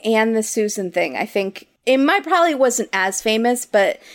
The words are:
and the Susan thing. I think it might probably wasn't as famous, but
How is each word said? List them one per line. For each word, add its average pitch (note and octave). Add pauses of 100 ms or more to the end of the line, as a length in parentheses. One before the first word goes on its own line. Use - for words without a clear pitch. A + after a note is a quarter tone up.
and A3
the A3
Susan G#3
thing. E3+
I C#3+
think G3 (180)
it C4
might D#4+
probably E4+
wasn't B3+
as F#3+
famous, A#3
but G3 (160)